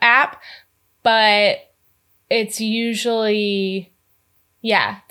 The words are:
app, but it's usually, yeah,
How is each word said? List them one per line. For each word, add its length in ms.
app, 400
but 540
it's 280
usually, 1300
yeah, 340